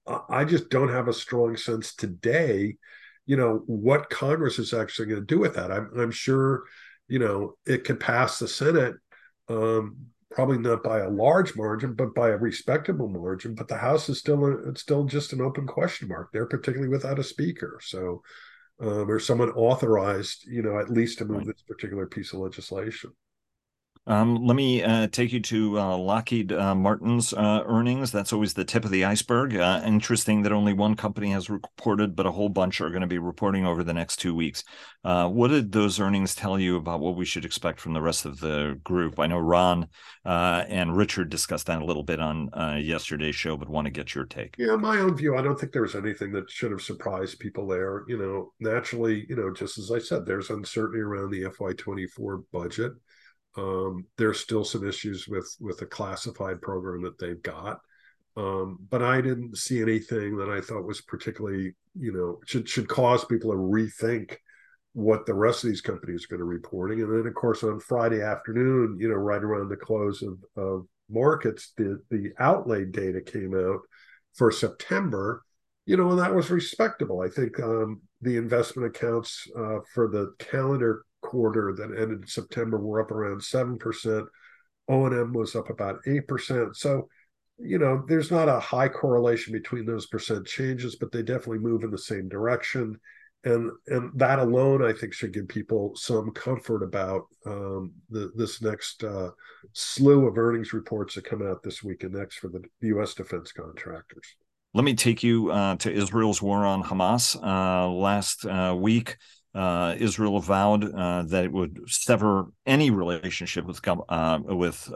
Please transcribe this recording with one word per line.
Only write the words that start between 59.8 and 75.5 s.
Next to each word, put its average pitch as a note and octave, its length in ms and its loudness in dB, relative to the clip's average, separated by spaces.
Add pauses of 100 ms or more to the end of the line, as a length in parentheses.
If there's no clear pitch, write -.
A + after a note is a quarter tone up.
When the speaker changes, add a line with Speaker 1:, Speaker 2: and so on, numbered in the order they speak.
Speaker 1:
anything A2 560 0
that G2 100 -4
I G2+ 140 -4
thought G2 240 -8
was G#2 160 -8
particularly, G2 720 -6 (200)
you B2 200 -6
know, F2 320 -4
should, A#2 200 -2
should - 220 -4
cause B2 380 4
people A2+ 240 0
to G2 80 0
rethink A2 800 0 (580)
what G#2+ 320 2
the G#2+ 80 0
rest A2 300 2
of A#2+ 40 0
these G#2 140 -2
companies F2+ 420 -6
are - 100 -10
gonna F2 120 -4
reporting. F#2 560 -4
And G#2+ 100 -2
then, A2+ 140 2
of A#2 80 -6
course, A#2 280 0
on G#2+ 160 0
Friday A#2 440 2
afternoon, A2+ 760 2
you A2 120 0
know, G#2+ 60 2
right G2+ 260 0
around G#2 260 0
the G2 80 -6
close G#2 460 -2
of, F#2+ 160 -6 (180)
of F#2+ 300 -4 (240)
markets, B2+ 640 0
the, G2+ 240 -2 (100)
the G#2 280 -4
outlay B2 480 2
data F#2 340 -4
came F#2+ 340 -6
out F#2+ 260 0 (540)
for A#2+ 160 6
September, A#2 920 -2 (420)